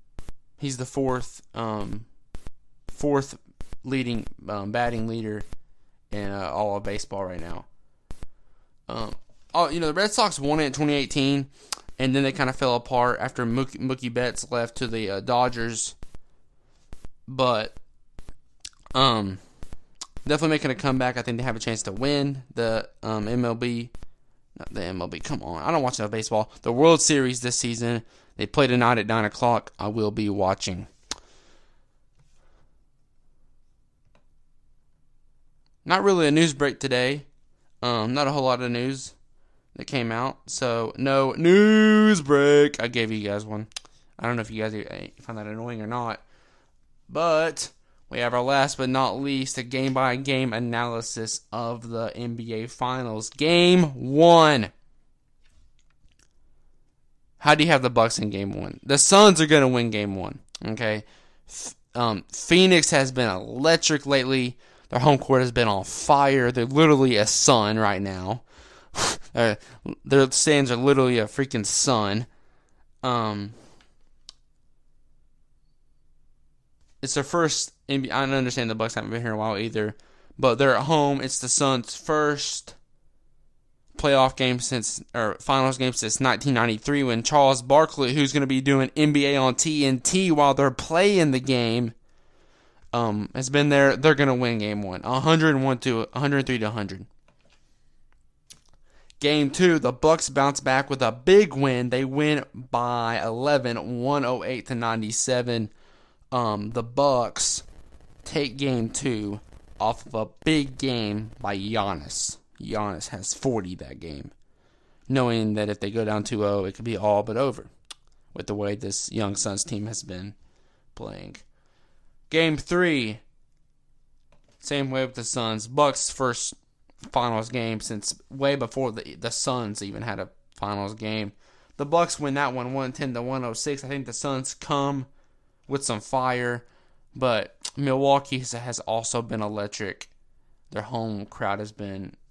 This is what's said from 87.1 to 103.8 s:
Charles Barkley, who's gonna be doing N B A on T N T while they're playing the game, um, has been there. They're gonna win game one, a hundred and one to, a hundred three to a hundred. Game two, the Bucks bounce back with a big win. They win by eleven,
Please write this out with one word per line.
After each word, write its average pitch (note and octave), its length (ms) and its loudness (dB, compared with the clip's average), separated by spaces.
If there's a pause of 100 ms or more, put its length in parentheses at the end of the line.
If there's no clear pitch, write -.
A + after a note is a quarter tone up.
Charles C3+ 380 4
Barkley, C#3 520 4
who's C#3 200 2
gonna C#3 140 2
be C3 120 0
doing C3+ 380 4
N D3+ 160 4
B C#3+ 140 4
A C#3+ 100 2
on C3 180 4
T D3+ 300 0
N C3 160 2
T F#3 280 2
while D3 240 6
they're C#3 180 2
playing F3 600 2
the B2+ 80 0
game, A#2+ 540 0 (1000)
um, A2 420 -2
has B2+ 160 -6
been C#3+ 200 4
there. C#3 260 6
They're D3+ 180 4
gonna C#3 220 2
win A#2+ 220 0
game G#2 240 -4
one, F#2 240 -8
a B2+ 160 -2
hundred D#3 340 4
and C3 80 0
one C3 160 0
to, A2+ 340 -2
a B2+ 60 -8
hundred C#3 260 0
three C3 120 -2
to A2 100 -4
a G#2+ 40 -6
hundred. G2 340 -8 (2250)
Game D3 320 2
two, F3 260 4
the B2+ 160 0
Bucks D#3 360 2
bounce C#3 320 2
back C3+ 280 0
with C3 140 -2
a A2+ 80 2
big E3+ 420 6
win. B2+ 380 0
They B2+ 120 0
win D3 400 0 (120)
by A#2+ 680 -2
eleven, A#2+ 800 -2